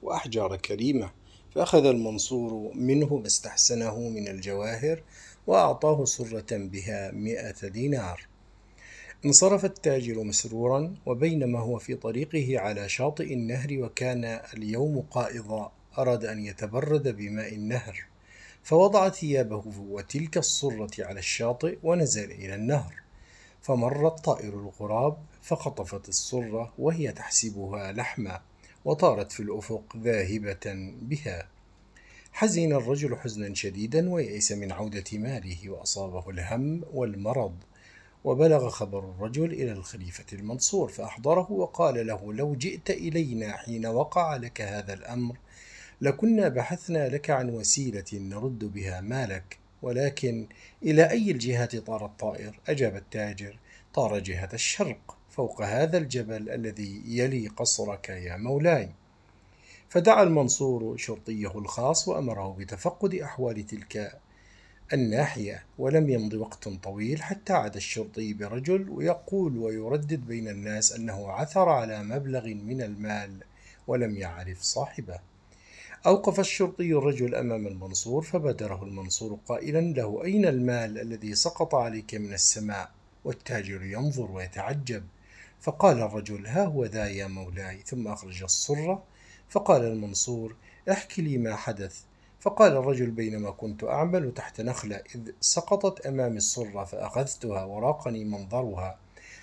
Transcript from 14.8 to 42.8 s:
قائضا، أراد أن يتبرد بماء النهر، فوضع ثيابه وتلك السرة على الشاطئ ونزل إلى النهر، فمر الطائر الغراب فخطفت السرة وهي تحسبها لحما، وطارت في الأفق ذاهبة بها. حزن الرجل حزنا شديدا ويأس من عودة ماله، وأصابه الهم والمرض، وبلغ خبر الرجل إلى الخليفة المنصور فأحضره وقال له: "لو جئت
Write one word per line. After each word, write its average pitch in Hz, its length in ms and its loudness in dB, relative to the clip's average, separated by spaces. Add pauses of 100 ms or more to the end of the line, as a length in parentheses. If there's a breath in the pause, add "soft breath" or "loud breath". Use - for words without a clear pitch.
قائضا، 110 640 -4 (260)
أراد 123 260 2
أن 107 220 -6
يتبرد 127 720 0
بماء 104 380 -6
النهر، 107 520 -4 (560 loud breath)
فوضع 196 460 8
ثيابه 127 540 0 (160)
وتلك 101 600 -4
السرة 110 680 -2
على 95 140 -8
الشاطئ 120 640 -2
ونزل 156 480 2
إلى 95 240 -10
النهر، 113 400 0 (680 soft breath)
فمر 135 440 2
الطائر 147 480 0
الغراب 104 640 0 (260)
فخطفت 101 680 -4
السرة 113 680 -2
وهي 147 340 0
تحسبها 101 800 -2
لحما، 101 480 -6 (440 soft breath)
وطارت 147 480 4
في - 80 -10
الأفق 107 560 -6
ذاهبة 101 960 -2 (100)
بها. 123 460 -6 (840 loud breath)
حزن 165 400 4
الرجل 139 440 2
حزنا 104 380 -6
شديدا 110 560 0
ويأس 107 420 0
من 101 200 -4
عودة 101 400 -6
ماله، 104 580 -6
وأصابه 92 600 -6
الهم 123 600 -2
والمرض، 110 600 -2 (720 loud breath)
وبلغ 139 440 6
خبر 101 300 -4
الرجل 107 540 -2
إلى 127 200 -2
الخليفة 92 600 -10
المنصور 117 560 0
فأحضره 143 640 0
وقال 165 540 2
له: 104 260 -4
"لو 143 220 0
جئت 165 360 -4